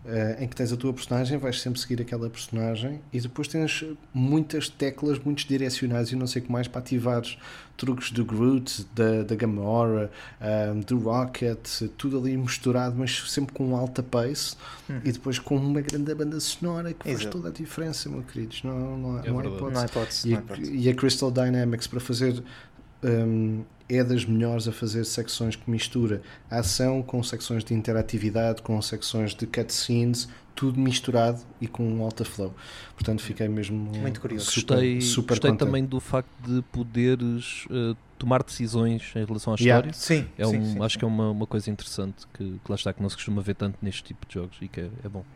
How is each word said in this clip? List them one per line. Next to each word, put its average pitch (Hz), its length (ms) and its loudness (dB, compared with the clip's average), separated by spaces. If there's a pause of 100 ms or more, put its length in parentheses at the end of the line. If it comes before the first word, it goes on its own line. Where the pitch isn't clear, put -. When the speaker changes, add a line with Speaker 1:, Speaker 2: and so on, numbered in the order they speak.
Speaker 1:
eh, 113 360 0
em 131 80 -2
que - 80 -8
tens 123 160 0
a 123 60 -2
tua 131 160 0
personagem, 127 440 0
vais 131 240 -2
sempre 123 180 -2
seguir 120 220 -2
aquela 117 280 -4
personagem 113 720 -4 (120)
e 127 60 0
depois 123 280 -4
tens 156 360 0 (300)
muitas 151 540 2
teclas, 139 520 0
muitos 139 260 -2
direcionais 123 680 0
e 123 40 -2
não 127 100 0
sei 123 160 -2
o - 40 -10
que - 60 -6
mais 120 160 0
para 127 120 -8
ativares 123 580 0 (380)
truques 123 340 -2
do 117 160 0
Groot, 117 720 2
da, 110 280 4
da 107 120 0
Gamora, 107 760 2 (320)
ehm, 107 380 0
do 123 180 0
Rocket, 117 840 0 (140)
tudo 135 200 -2
ali 131 180 0
misturado, 123 640 2
mas 123 340 -2
sempre 139 220 -2
com 127 220 0
alta 127 260 -2
pace. 123 540 0 (340)
Speaker 2:
Hum. 135 160 -4
Speaker 1:
E 135 60 2
depois 123 260 -2
com - 200 0
uma 143 240 2
grande 147 340 -2
banda 151 240 -2
sonora 170 540 -4
que - 100 -12
faz 135 160 -2
Speaker 2:
Exato. 107 180 -4
Speaker 1:
toda 170 120 -6
a - 20 -8
diferença, 156 580 -6
meu 135 140 -6
queridos. 120 400 -8
Não, 131 340 -4
não 127 200 -2
há, - 60 -2
Speaker 3:
É 123 60 -4
Speaker 1:
não 123 80 2
há 127 60 -2
Speaker 3:
verdade. - 140 -4
Speaker 1:
hipótese. 135 180 -4
Speaker 2:
Não 123 60 2
há 120 40 2
hipótese, 113 420 -2
Speaker 1:
E 117 40 4
Speaker 2:
não 110 60 4
há - 20 0
Speaker 1:
a, 104 60 -8
Speaker 2:
hipótese. 139 320 -6
Speaker 1:
e 127 120 6
a 123 60 6
Crystal 131 360 2
Dynamics 123 540 2
para 123 140 -4
fazer, 123 420 0 (600)
ehm, 113 580 4 (280)
é 127 140 6
das 123 220 4
melhores 113 420 4
a 113 60 0
fazer 113 320 -2
secções 113 500 -2
que - 160 -8
mistura 110 500 2 (300)
a 117 80 0
ação 127 420 2
com 123 220 -2
secções 117 400 -4
de - 100 -2
interatividade, 110 880 0
com 110 200 0
secções 107 520 -2
de 117 140 -6
cutscenes, 120 800 0 (260)
tudo 131 260 0
misturado 120 600 4 (220)
e 113 60 -4
com 117 200 -2
um 113 160 0
alta 113 220 -2
flow. 95 280 -6 (420)
Portanto, 107 260 0
fiquei 107 260 -2
mesmo 107 300 0
Speaker 2:
Muito 107 420 -2
curioso. 110 320 -4
Speaker 1:
super, 123 220 2
Speaker 3:
Gostei, 127 280 4
Speaker 1:
super 123 340 2
Speaker 3:
gostei 135 160 6
Speaker 1:
contente. 113 160 4
Speaker 3:
também 135 180 2
do 131 160 -2
facto - 280 -2 (160)
de 123 180 2
poderes, 120 1080 0
eh, 117 240 0 (240)
tomar 127 240 4
decisões 113 720 0
em 110 80 0
relação 107 300 -2
à - 40 2
Speaker 1:
Yeah. 120 320 8
Speaker 3:
história. 156 40 -8 (300)
Speaker 2:
Sim, - 40 -6 (100)
Speaker 3:
É 107 80 2
Speaker 2:
sim, 107 120 4
Speaker 3:
um, 107 160 2
Speaker 2:
sim, 101 100 0
Speaker 3:
acho 110 100 2
Speaker 2:
sim. - 60 -4
Speaker 3:
que 123 60 0
é - 20 2
uma, 110 220 2
uma 107 180 -2
coisa 110 240 -2
interessante - 640 -6
que, 95 100 -8
que 95 260 -8
lá 101 60 0
está, 101 160 -2
que - 100 -4
não 101 80 2
se - 60 -8
costuma 101 260 -2
ver 101 140 -2
tanto 101 260 -2
neste 101 220 -4
tipo - 240 -12
de - 60 -18
jogos 90 260 -6
e 98 80 -10
que - 140 -8
é, 87 80 -6 (160)
é - 20 -6
bom. 98 160 -8 (120)